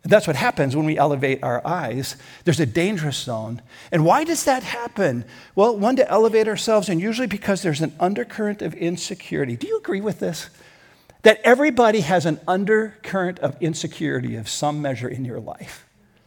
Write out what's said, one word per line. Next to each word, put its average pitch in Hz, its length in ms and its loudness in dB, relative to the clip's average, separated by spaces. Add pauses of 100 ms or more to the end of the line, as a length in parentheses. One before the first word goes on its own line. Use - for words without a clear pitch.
That's 202 200 6
what 151 100 0
happens 143 400 0
when 156 80 0
we 156 140 0
elevate 139 440 2
our 120 240 -2
eyes. 135 500 -4 (280)
There's 160 160 2
a 151 60 4
dangerous 156 500 0
zone. 113 460 -6 (280)
And 156 140 4
why 240 200 6
does 320 200 -2
that 262 180 2
happen? 185 600 -2 (300)
Well, 214 240 4
one, 240 180 2
to - 140 0
elevate 220 360 4
ourselves, 214 440 0
and 165 100 0
usually 226 260 -2
because 196 360 -2
there's 156 180 0
an 160 180 -2
undercurrent 208 640 -2
of 165 140 -4
insecurity. 170 840 -4
Do 311 100 -8
you 440 120 -2
agree 196 240 -4
with 208 160 -4
this? 180 320 -6 (720)
That 220 200 6
everybody 240 580 4
has 170 260 0
an 156 200 -2
undercurrent 196 920 -2
of - 240 -4
insecurity 139 760 -4
of 107 100 -10
some 147 360 -4
measure 123 260 -4
in 127 160 -8
your 120 160 -8
life. - 460 -16 (400)